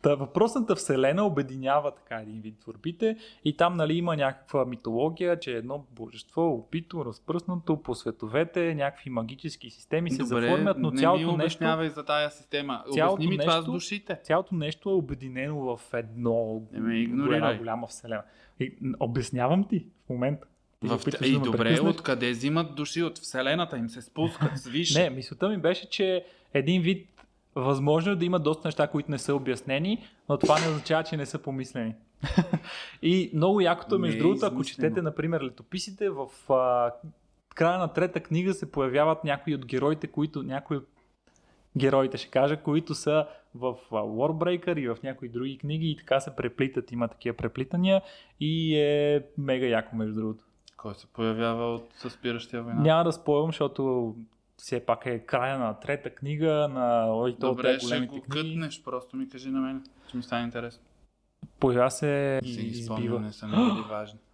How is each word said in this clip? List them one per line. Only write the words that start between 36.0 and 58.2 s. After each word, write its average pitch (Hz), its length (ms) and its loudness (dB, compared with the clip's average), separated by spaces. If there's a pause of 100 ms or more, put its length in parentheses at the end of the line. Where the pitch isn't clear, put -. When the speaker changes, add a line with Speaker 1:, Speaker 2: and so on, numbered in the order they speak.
Speaker 1:
в, 139 160 -6 (260)
а, 123 380 4 (640)
края 170 240 4
на 180 140 0
трета 175 300 0
книга 180 320 0
се - 180 -8
появяват 147 520 2
някои 147 300 -2
от 135 120 -6
героите, 139 400 0
които, 147 360 -4
някои 135 340 -4
от 135 120 -8 (880)
героите, 135 380 4
ще - 140 -12
кажа, 143 320 2
които 156 320 0
са 151 320 2 (280)
в, 123 200 -4 (160)
а, 113 40 -6
Warbreaker 156 840 0
и 131 100 -2
в 110 140 -2
някои 131 260 -10
други 127 300 -6
книги 156 320 -2
и 147 60 -4
така 135 240 0
се - 160 -12
преплитат, 127 560 -2
има 120 160 -2
такива - 280 -6
преплитания 175 680 0 (380)
и 156 360 0
е 147 460 4 (160)
мега 131 280 0
яко, 113 300 0
между 110 180 -2
другото. 110 300 -4 (320)
Speaker 2:
Кой 104 180 -12
се - 120 -20
появява 117 680 -2
от 117 200 -12
съспиращия 120 680 -8
война? 117 180 -2
Speaker 1:
Няма 160 240 6
да 165 80 2
спойвам, 147 360 2
защото 131 680 0 (420)
все 120 300 -6
пак - 200 0
е 120 120 -4
края 131 400 -2
на 110 220 -4
трета 143 300 -6
книга, 151 600 0
на, 120 360 2
ой, 117 320 0
то 131 80 0
от 127 80 2
Speaker 2:
Добре, 127 120 2
Speaker 1:
тия 131 120 4
Speaker 2:
ще 120 80 -4
Speaker 1:
големите 123 300 -2
Speaker 2:
го 131 40 -12